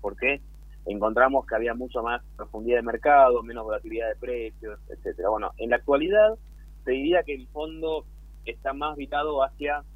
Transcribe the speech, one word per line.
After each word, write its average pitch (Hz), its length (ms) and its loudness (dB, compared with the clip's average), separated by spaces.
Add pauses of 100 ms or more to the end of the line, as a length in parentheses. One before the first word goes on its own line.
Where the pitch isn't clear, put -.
¿Por 101 140 -6
qué? 135 260 -2 (420)
Encontramos 110 600 2
que - 80 -4
había 117 180 0
mucho 123 300 -6
más 120 200 -4 (140)
profundidad 113 400 -2
de 117 60 2
mercado, 123 600 6
menos 117 220 -10
volatilidad 110 440 -4
de 107 80 -4
precios, 113 640 -8 (120)
etcétera. 92 400 -4
Bueno, 104 260 -2
en 117 140 -4
la 120 60 4
actualidad, 190 580 4 (500)
te 127 80 0
diría 156 300 2
que 147 120 -6
el 131 140 -12
fondo 160 560 -6 (400)
está 113 300 -6
más 147 220 -4
vitado 143 460 -2
hacia 147 420 -2 (120)